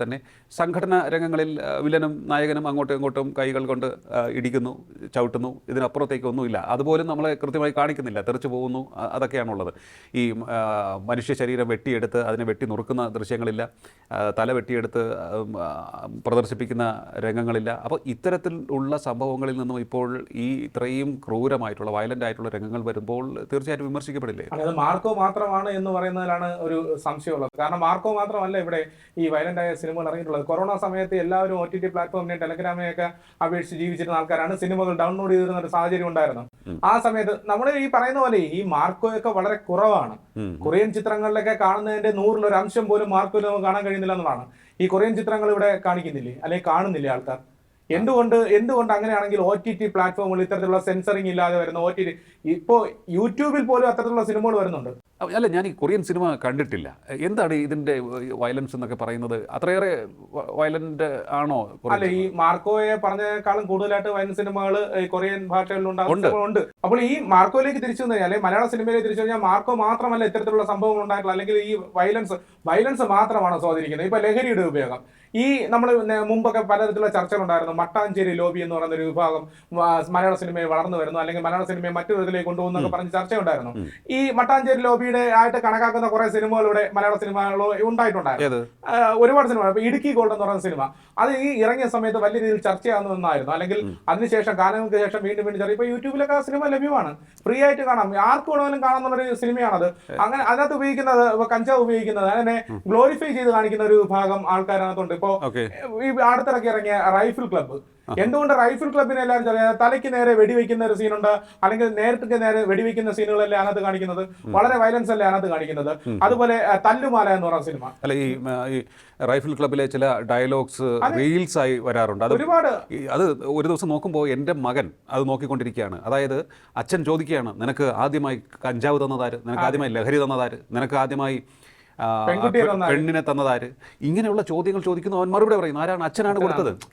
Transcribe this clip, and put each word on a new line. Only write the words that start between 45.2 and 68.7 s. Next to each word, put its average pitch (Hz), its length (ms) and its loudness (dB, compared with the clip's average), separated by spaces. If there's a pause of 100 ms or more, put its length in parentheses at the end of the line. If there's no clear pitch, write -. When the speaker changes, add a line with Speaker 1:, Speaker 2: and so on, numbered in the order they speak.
Speaker 2:
ഇവിടെ 202 360 4
കാണിക്കുന്നില്ലേ, 143 580 -2
അല്ലെങ്കിൽ 170 220 -2
കാണുന്നില്ലേ 165 440 0
ആൾക്കാർ? 127 280 -4 (520)
എന്തുകൊണ്ട്, 233 440 4
എന്തുകൊണ്ട് 226 580 4
അങ്ങനെയാണെങ്കിൽ 202 480 0
ഒ 190 140 4
ടി 226 180 -2
ടി 214 140 -2
പ്ലാറ്റ്ഫോമുകൾ 185 560 0
ഇത്തരത്തിലുള്ള 185 360 0
സെൻസറിങ് 190 500 0
ഇല്ലാതെ 175 300 2
വരുന്ന 165 200 -2
ഒ 170 120 2
ടി 185 140 -2
ടി, 165 140 -4 (320)
ഇപ്പോ 214 380 4 (280)
YouTube-ൽ 262 500 2
പോലും 247 220 4
അത്തരത്തിലുള്ള 233 360 0
സിനിമകൾ 214 360 0
വരുന്നുണ്ട്. 151 300 -4 (460)
Speaker 1:
അല്ല, 233 100 2
ഞാൻ 180 200 0
ഈ 175 60 -6
കൊറിയൻ 180 300 0
സിനിമ 175 420 -2
കണ്ടിട്ടില്ല. 120 520 -4 (140)
എന്താണ് 175 440 -2
ഇതിന്റെ 147 460 -2 (320)
വയലൻസ് 127 440 -4
എന്നൊക്കെ 123 200 -8
പറയുന്നത്? 117 540 -6
അത്രയേറെ 175 560 -2 (260)
വ-, - 280 -6
വയലന്റ് 156 680 -2
ആണോ 139 540 -2
കൊറിയൻ 120 80 0
Speaker 2:
അല്ല, 202 120 0
ഈ 185 220 0
Speaker 1:
സിനിമ? 180 120 -6
Speaker 2:
മാർക്കോയെ 208 580 2
പറഞ്ഞേക്കാളും 208 720 -2
കൂടുതലായിട്ട് 202 420 0
വയലന്റ് 196 260 -2
സിനിമകൾ 196 640 -2
ഈ 180 80 0
കൊറിയൻ 190 420 -4
ഭാഷകളിൽ 190 400 0
ഉണ്ടാകുന്ന 185 280 0
Speaker 1:
ഉണ്ട്. 196 120 2
Speaker 2:
സിനിമകളുണ്ട്. 208 320 2 (240)
അപ്പോൾ 226 160 4
ഈ 269 200 2
മാർക്കോയിലേക്ക് 208 600 4
തിരിച്ചു 240 220 -4
വന്നു 233 120 0
കഴിഞ്ഞാൽ, 190 120 2
അല്ലെങ്കിൽ 196 200 0
മലയാള 208 200 2
സിനിമയിലേക്ക് 233 380 0